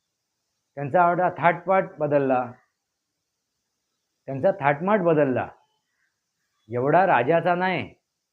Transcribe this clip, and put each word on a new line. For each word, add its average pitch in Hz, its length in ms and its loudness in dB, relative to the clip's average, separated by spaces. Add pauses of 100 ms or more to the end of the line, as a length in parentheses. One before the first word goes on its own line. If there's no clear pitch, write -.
(760)
त्यांचा 143 280 0
आवडा 175 260 2
थाटपाट 175 560 0 (140)
बदलला, 135 540 -2 (1700)
त्यांचा 139 240 -2
थाटमाट 180 500 0
बदलला. 143 480 2 (1200)
एवढा 147 340 2
राजाचा 165 480 2
नाही, 175 400 -4 (380)